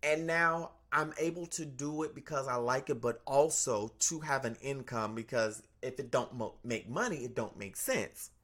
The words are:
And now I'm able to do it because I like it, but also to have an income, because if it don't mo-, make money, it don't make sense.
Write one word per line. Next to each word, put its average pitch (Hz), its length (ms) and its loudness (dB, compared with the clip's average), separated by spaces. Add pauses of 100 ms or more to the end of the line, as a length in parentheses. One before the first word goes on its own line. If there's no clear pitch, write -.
And 156 240 2
now 165 440 2 (200)
I'm 151 260 2
able 165 300 -2
to 165 180 -6
do 147 380 -4
it 143 100 -4
because 139 340 -4
I 127 80 0
like 123 340 2
it, 127 120 0
but 117 240 0
also 135 760 4
to 165 220 0
have 139 240 0
an 117 160 -2
income, 117 540 -2
because 113 480 0 (180)
if 131 180 -6
it 135 120 -6
don't 123 220 2
mo-, 113 300 -6
make 113 240 -2
money, 180 300 -2
it 120 180 -6
don't 107 220 -4
make 98 180 -8
sense. - 540 -2 (140)